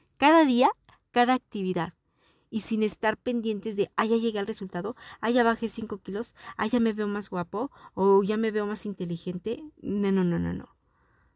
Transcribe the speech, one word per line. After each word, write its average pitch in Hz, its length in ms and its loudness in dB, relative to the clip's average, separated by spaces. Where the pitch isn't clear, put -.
cada 311 260 6
día, 254 260 4
cada 247 240 4
actividad, 185 580 -4
y 226 100 -4
sin 214 240 2
estar 214 320 0
pendientes 220 640 -4
de, 196 180 0
"Ah, 208 100 2
ya 226 120 2
llegué 226 220 -2
al 196 80 -4
resultado, 190 500 -8
ah, 220 80 -2
ya 240 160 4
bajé 226 240 0
cinco 214 300 -8
kilos, 202 360 -10
ah, 208 100 -2
ya 233 140 2
me 226 100 2
veo 214 160 -4
más 202 220 -6
guapo, 196 420 -6
o 196 300 4
ya 208 120 -2
me 220 160 0
veo 208 140 -2
más 214 200 -4
inteligente". 185 800 -8
No, 196 300 -2
no, 185 140 4
no, 170 120 0
no, 170 160 -4
no. - 220 -14